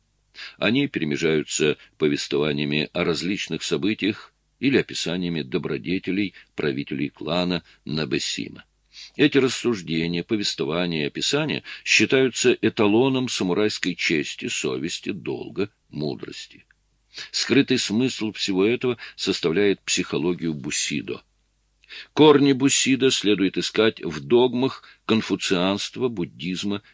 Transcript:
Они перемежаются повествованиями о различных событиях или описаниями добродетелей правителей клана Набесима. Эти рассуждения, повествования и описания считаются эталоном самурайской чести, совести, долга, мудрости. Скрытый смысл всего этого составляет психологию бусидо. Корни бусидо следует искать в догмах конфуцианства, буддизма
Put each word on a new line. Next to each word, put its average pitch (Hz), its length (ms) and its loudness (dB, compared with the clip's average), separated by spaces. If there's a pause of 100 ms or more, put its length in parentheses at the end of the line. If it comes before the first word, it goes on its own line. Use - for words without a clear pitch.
(580)
Они 127 280 2
перемежаются 76 920 0 (220)
повествованиями 73 960 0
о 87 120 -2
различных 85 580 -4
событиях 95 720 -2 (260)
или 131 160 2
описаниями 85 680 -2
добродетелей 85 920 -4 (220)
правителей 71 520 -2
клана 87 540 -2 (220)
Набесима. - 800 -4 (520)
Эти 143 220 4
рассуждения, 87 840 0
повествования 85 840 -2
и - 20 0
описания 120 560 -2 (220)
считаются 127 680 4
эталоном 117 760 4
самурайской 95 680 0
чести, - 540 -2
совести, 67 640 -4
долга, 87 600 -6 (180)
мудрости. - 760 -8 (680)
Скрытый - 480 2
смысл 110 540 0
всего 95 320 0
этого 120 320 0 (200)
составляет 95 680 0
психологию 82 720 -2
бусидо. 69 680 -6 (920)
Корни 143 380 8
бусидо 135 580 2
следует 95 480 2
искать 107 440 2
в 78 180 -6
догмах 123 640 2 (220)
конфуцианства, 101 1040 0
буддизма 92 760 -6 (120)